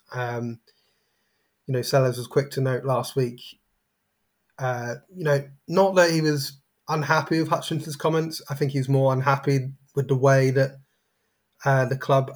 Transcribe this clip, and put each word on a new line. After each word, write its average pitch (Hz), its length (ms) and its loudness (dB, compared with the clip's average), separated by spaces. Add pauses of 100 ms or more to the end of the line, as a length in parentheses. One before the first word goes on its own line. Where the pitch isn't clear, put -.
(140)
Um, 120 460 -6 (1040)
you 135 80 -4
know, 123 80 -2
Sellers 131 360 2
was 123 100 -10
quick 139 240 -2
to 135 100 -4
note 131 240 -2
last 127 320 -2
week, 123 240 -2 (1160)
uh, 120 380 -4 (180)
you 180 120 -8
know, 139 180 2 (240)
not 190 280 2
that 170 160 6
he 160 100 2
was 147 320 0 (340)
unhappy 156 520 0
with 151 100 -2
Hutchinson's 156 480 -4
comments. 160 520 -2
I 139 60 -6
think 139 160 -2
he 139 60 -4
was 131 100 -2
more 135 240 4
unhappy 135 600 0 (220)
with 139 140 -2
the 139 80 2
way 135 360 4
that, 135 260 0 (880)
uh, 135 180 4
the 131 140 -2
club 135 380 0